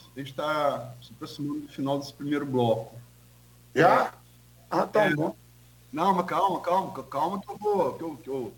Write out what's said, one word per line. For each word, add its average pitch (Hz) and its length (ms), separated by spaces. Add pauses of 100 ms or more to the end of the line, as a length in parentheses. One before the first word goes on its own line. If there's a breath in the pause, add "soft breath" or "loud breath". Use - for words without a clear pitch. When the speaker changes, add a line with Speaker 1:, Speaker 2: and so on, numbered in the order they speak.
(140)
Speaker 1:
a 127 60
gente 139 140
tá 147 680
se - 120
aproximando 147 480
do - 80
final 139 280
desse 139 140
primeiro 143 340
bloco. 123 480 (800)
Speaker 2:
Já? 185 340
Speaker 1:
É. - 40 (580)
Speaker 2:
Ah, 180 160
tá 214 200
Speaker 1:
É. 165 100
Speaker 2:
bom. 156 180 (600)
Speaker 1:
Não, 175 200
mas 196 120
calma, 175 340
calma, 180 320
ca-, 131 120
calma 170 360
que - 100
eu 403 80
vou, 403 360
que 120 100
eu, 160 140
que 117 120
eu, 131 280